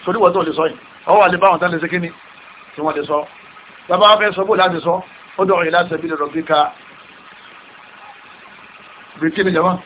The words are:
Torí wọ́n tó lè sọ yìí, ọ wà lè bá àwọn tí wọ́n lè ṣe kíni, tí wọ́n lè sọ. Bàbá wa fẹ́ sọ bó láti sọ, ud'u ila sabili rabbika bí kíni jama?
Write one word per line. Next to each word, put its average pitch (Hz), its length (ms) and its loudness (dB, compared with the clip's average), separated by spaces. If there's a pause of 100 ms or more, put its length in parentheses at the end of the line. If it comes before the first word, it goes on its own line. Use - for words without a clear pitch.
Torí 190 140 -4
wọ́n 180 160 4
tó 196 80 0
lè 156 100 -4
sọ 156 140 -2
yìí, - 100 -6 (300)
ọ 165 120 2
wà 190 100 6
lè 175 100 0
bá 185 100 2
àwọn 170 100 2
tí 175 60 -4
wọ́n 175 100 -2
lè 165 60 -4
ṣe 165 80 -6
kíni, 175 220 -6 (640)
tí 147 60 -14
wọ́n 151 160 -4
lè 147 100 -6
sọ. 147 180 -4 (640)
Bàbá 196 220 2
wa 214 100 6
fẹ́ 208 140 -2
sọ 190 100 -4
bó 214 120 0
láti 180 240 0
sọ, 175 220 -4 (360)
ud'u 185 280 2
ila 170 220 2
sabili 165 280 -6
rabbika 147 560 -2 (2500)
bí 160 120 0
kíni 185 200 -2
jama? 180 340 0